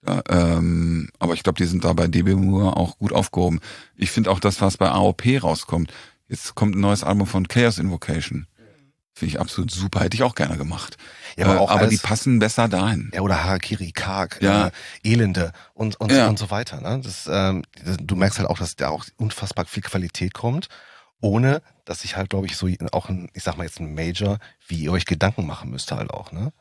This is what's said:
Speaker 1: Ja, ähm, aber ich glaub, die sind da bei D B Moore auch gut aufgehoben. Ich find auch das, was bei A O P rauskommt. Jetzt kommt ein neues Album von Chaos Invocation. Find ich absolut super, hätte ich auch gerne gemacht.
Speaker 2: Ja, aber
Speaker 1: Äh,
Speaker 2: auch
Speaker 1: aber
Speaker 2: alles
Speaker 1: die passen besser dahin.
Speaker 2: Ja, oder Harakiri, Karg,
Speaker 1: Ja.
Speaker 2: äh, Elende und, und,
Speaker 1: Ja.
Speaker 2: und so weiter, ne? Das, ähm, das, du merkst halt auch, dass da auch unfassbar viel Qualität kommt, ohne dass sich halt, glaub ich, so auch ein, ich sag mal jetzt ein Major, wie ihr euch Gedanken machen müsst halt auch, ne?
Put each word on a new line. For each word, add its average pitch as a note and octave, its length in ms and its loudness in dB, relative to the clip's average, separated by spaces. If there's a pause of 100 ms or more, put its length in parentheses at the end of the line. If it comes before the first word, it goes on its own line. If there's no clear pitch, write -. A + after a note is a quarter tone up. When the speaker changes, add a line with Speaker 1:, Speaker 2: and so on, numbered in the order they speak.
Speaker 1:
Ja, F#2 220 0
ähm, E2+ 800 2 (100)
aber E2+ 160 0
ich - 100 -6
glaub, - 120 0
die F#2 80 2
sind F2 200 0
da F2 80 4
bei E2+ 160 2
D E2+ 140 2
B F#2+ 120 4
Moore F#2+ 420 4
auch F2 220 -2
gut G2+ 140 -2
aufgehoben. F2+ 480 2 (360)
Ich G2 140 -2
find G#2+ 180 2
auch F#2+ 120 2
das, G2 200 2
was G2 160 2
bei F#2 120 2
A D2+ 120 2
O F#2+ 120 4
P B2+ 260 2
rauskommt. D#2+ 540 -2 (360)
Jetzt - 280 -10
kommt G#2 180 2
ein G2+ 60 0
neues G2+ 240 2
Album G2 220 2
von F#2 220 0
Chaos A#2 300 4
Invocation. D#2+ 680 -4 (680)
Find - 180 -4
ich - 80 -4
absolut - 300 -4
super, F#2 300 -2
hätte - 140 0
ich A#2 80 0
auch B2 120 2
gerne D#2+ 240 -2
gemacht. - 400 -8 (400)
Speaker 2:
Ja, F2+ 80 2
aber F#2+ 80 6
Speaker 1:
Äh, F#2 40 4
Speaker 2:
auch G2 120 4
Speaker 1:
aber G2+ 100 6
Speaker 2:
alles G#2+ 100 6
Speaker 1:
die A2 60 2 (100)
passen A2+ 320 4
besser A2 300 4
dahin. F#2+ 460 0
Speaker 2:
Ja, F#2 80 -2
oder G2 220 2
Harakiri, F#2 480 -2
Karg, F#2+ 500 -4
Speaker 1:
Ja. G2 240 6
Speaker 2:
äh, F2+ 40 -2 (340)
Elende G2 480 2 (200)
und, A2 260 -4
und, A2+ 140 2
Speaker 1:
Ja. B2+ 160 6
Speaker 2:
und G#2 100 2
so G#2 120 -6
weiter, G#2 320 -6
ne? A2+ 200 -2
Das, G2+ 300 -10
ähm, F#2+ 300 2 (200)
das, F#2 160 -4
du E2+ 160 -4
merkst G2 240 2
halt F#2+ 120 -2
auch, - 80 -2
dass F2 180 -6
da C2+ 140 -2
auch D2+ 160 -8 (100)
unfassbar G#2 480 -4
viel - 180 -8
Qualität F2+ 520 -4
kommt, B2+ 340 -4 (520)
ohne B2 420 4 (240)
dass - 160 -8
sich - 160 -8
halt, G2 120 -4
glaub G2 140 -2
ich, - 120 -6
so F#2 120 -2 (240)
auch - 160 -4
ein, F2+ 240 -6
ich F#2+ 100 -14
sag E2+ 140 -4
mal F2 80 -6
jetzt - 160 -12
ein D2+ 140 -8
Major, F2 440 -2 (300)
wie E2+ 140 -4
ihr D2+ 100 -2
euch F2+ 140 0
Gedanken F2 400 0
machen - 240 -10
müsst C2+ 200 -10
halt - 200 -6
auch, - 200 -12
ne? A2 300 -6